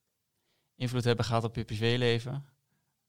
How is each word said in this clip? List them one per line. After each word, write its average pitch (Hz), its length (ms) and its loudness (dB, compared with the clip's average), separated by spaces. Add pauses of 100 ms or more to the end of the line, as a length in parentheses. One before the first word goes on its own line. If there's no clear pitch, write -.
(760)
invloed 123 280 -2
hebben 117 220 2
gehad 117 180 0
op 117 120 -4
je 117 100 -4
privéleven? 120 800 0 (640)